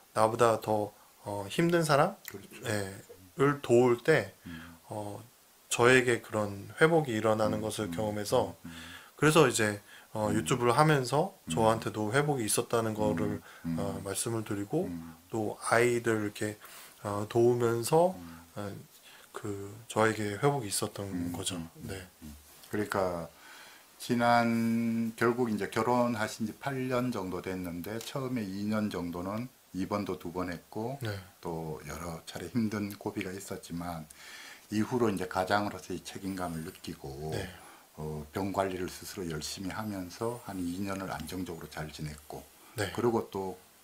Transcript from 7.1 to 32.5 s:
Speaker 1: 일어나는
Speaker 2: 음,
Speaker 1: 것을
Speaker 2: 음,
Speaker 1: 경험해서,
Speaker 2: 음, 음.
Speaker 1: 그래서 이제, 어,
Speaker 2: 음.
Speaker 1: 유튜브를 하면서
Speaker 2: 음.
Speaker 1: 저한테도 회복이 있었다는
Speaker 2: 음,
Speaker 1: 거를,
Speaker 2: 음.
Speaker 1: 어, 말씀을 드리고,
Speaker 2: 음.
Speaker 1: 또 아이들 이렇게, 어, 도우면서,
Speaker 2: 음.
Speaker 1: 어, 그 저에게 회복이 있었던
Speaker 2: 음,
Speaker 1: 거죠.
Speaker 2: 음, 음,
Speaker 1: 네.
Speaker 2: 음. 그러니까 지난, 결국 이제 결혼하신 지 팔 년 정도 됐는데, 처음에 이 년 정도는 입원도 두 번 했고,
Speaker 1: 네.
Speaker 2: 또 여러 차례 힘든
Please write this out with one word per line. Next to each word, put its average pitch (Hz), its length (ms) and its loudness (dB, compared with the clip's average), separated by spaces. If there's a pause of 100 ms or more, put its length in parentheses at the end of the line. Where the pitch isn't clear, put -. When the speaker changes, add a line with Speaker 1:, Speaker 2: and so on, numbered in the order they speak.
Speaker 1:
일어나는 107 480 2
Speaker 2:
음, 107 40 -4
Speaker 1:
것을 107 240 -2
Speaker 2:
음, 87 40 -4
Speaker 1:
경험해서, 104 640 0 (100)
Speaker 2:
음, - 20 -12
음. - 60 -12 (440)
Speaker 1:
그래서 156 320 8
이제, 107 320 2 (320)
어, 107 160 0
Speaker 2:
음. 104 80 2
Speaker 1:
유튜브를 123 420 2
하면서 151 560 4 (120)
Speaker 2:
음. - 40 -6
Speaker 1:
저한테도 110 640 2
회복이 143 320 2
있었다는 113 480 0
Speaker 2:
음, - 20 -4
Speaker 1:
거를, 104 480 0 (220)
Speaker 2:
음. 82 140 -2
Speaker 1:
어, 98 260 -4
말씀을 110 400 -4
드리고, 101 400 -2
Speaker 2:
음. 82 320 -10 (140)
Speaker 1:
또 110 280 -4 (100)
아이들 117 540 4
이렇게, 104 360 -4 (440)
어, 104 260 -4
도우면서, 120 880 4
Speaker 2:
음. - 240 -16 (140)
Speaker 1:
어, 101 180 -8 (600)
그 101 420 -10 (140)
저에게 107 460 2
회복이 135 340 0
있었던 101 380 -4
Speaker 2:
음, 87 260 -4
Speaker 1:
거죠. 92 240 -6
Speaker 2:
음, 82 200 -8
음, - 120 -14
Speaker 1:
네. 92 180 -10 (160)
Speaker 2:
음. 76 140 -14 (340)
그러니까 92 580 -2 (720)
지난, 117 1160 2
결국 120 340 2
이제 95 200 -2
결혼하신 120 760 0
지 104 140 -4
팔 131 280 -4
년 123 240 0
정도 92 300 -4
됐는데, 92 580 -6
처음에 127 420 -4
이 101 220 -6
년 104 260 0
정도는 92 580 -6 (240)
입원도 95 460 -2
두 85 140 -10
번 90 200 -4
했고, 113 500 -8
Speaker 1:
네. 104 160 -4 (220)
Speaker 2:
또 82 460 -6
여러 80 400 -8
차례 - 220 -10
힘든 104 500 -2